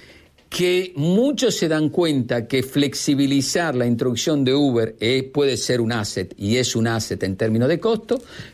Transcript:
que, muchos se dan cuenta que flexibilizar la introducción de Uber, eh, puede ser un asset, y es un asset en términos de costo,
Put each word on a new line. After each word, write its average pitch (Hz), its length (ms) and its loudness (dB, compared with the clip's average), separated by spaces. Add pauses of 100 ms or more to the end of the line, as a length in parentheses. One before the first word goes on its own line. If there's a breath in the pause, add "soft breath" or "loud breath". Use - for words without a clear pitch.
(480 loud breath)
que, 180 480 0
muchos 208 600 2
se 175 120 0
dan 156 220 2
cuenta 131 580 0
que 131 160 0
flexibilizar 139 1120 0
la 123 120 0
introducción 127 580 0
de 127 80 2
Uber, 127 480 2
eh, 131 220 0
puede 131 340 0
ser 123 240 0
un 113 100 -2
asset, 104 460 -4
y 101 200 -2
es 123 200 0
un 113 100 2
asset 113 360 -4
en 95 120 -4
términos 117 320 0
de 170 120 2
costo, 226 420 -2 (320 loud breath)